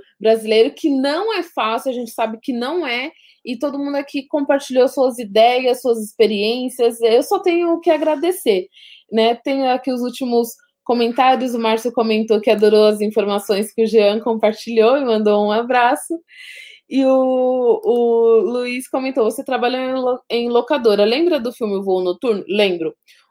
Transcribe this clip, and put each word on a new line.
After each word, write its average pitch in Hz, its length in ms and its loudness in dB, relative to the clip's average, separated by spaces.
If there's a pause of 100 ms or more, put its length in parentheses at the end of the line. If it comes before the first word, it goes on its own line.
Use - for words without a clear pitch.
(180)
brasileiro, 220 560 2
que - 140 -4
não 294 460 -2
é 359 80 -2
fácil, 247 480 -4
a 247 40 -6
gente 240 160 -8
sabe 226 320 -6
que 269 120 -6
não 285 320 -4
é, 254 260 -6 (320)
e 247 140 -8
todo 277 200 -4
mundo 285 180 -6
aqui 277 300 -8
compartilhou 277 640 0
suas 254 300 0
ideias, 247 640 2
suas 233 200 0
experiências, 233 1000 0
eu 233 200 4
só 381 180 -2
tenho 339 340 0
o 330 60 -4
que 349 100 2
agradecer, 302 800 0 (440)
né? 220 220 2
Tenho 269 360 -2
aqui 254 220 -2
os 247 80 -4
últimos 240 480 -2 (340)
comentários, 240 720 0
o 240 40 -4
Márcio 226 340 -2
comentou 220 480 0
que 208 100 0
adorou 214 360 4
as 214 160 2
informações 208 680 -2
que 226 100 -2
o 226 40 4
Jean 208 340 2
compartilhou 226 760 0
e 294 80 -2
mandou 214 420 2
um 208 60 0
abraço. 247 680 0 (720)
E 269 160 0
o, 254 800 2
o 233 560 4
Luiz 247 480 -4
comentou, 262 360 -2
"Você 269 200 -4
trabalha 247 320 -2
em 254 160 -4
lo-, 254 380 -2
em 240 180 -2
locadora, 240 560 2
lembra 294 340 2
do 240 140 -6
filme 208 240 -4
O 190 60 -4
Voo 190 200 -2
Noturno?" 190 460 -2
Lembro. 180 480 -2 (340)